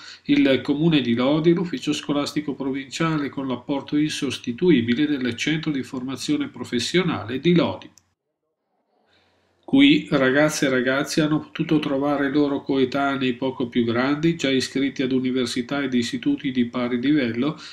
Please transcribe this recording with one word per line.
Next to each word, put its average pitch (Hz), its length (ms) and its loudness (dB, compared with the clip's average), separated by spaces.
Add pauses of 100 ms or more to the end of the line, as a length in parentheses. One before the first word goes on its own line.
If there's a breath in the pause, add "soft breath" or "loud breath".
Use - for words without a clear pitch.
(240 loud breath)
il 139 380 4
Comune 151 380 2
di 120 140 0
Lodi, 151 400 4
l'Ufficio 151 400 -4
Scolastico 143 580 -4
Provinciale 139 760 -4
con 135 180 -6
l'apporto 139 480 -4
insostituibile 143 1080 2
del 127 300 -2
Centro 160 340 -2
di 135 120 -2
Formazione 131 640 -4
Professionale 120 920 -2
di 175 140 4
Lodi. 117 360 0 (1800)
Qui 139 440 6
ragazze 143 520 2
e 135 60 0
ragazzi 131 500 0
hanno 151 200 2
potuto - 380 -2
trovare 143 520 -2
loro 143 320 0
coetanei 135 720 0
poco 131 340 -4
più 120 160 0
grandi, 143 500 0
già 143 140 -2
iscritti 135 540 0
ad 127 100 0
università 127 680 -2
ed 131 100 -4
istituti 127 600 -2
di 127 120 2
pari 120 340 -4
livello, 131 640 0 (120 loud breath)